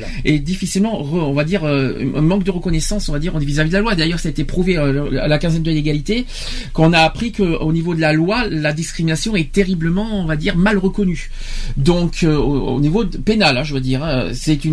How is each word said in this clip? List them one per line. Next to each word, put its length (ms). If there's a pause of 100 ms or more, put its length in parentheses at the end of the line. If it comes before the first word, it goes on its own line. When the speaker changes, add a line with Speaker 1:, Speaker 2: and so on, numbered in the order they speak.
Speaker 1:
Applicable. 200
Speaker 2:
Et 140
difficilement, 640
re-, 260
on 60
va 80
dire, 220
euh, 500
un 80
manque 220
de 80
reconnaissance, 560
on 40
va 60
dire, 180
vis-à-vis 340
de 40
la 60
loi. 160
D'ailleurs, 240
ça 80
a 20
été 140
prouvé, 340
euh, 420
à 60
la 140
quinzaine 240
de 80
l'égalité, 520 (480)
qu'on 200
a 80
appris 320
que, 100
au 300
niveau 240
de 40
la 120
loi, 360
la 240
discrimination 600
est 160
terriblement, 580 (120)
on 40
va 120
dire, 200
mal 220
reconnue. 520 (460)
Donc, 460
euh, 140
au, 400
au 40
niveau 220
de, 160
pénal, 400
hein, 60
je 100
veux 60
dire, 240
hein, 300
c'est 300
une, 80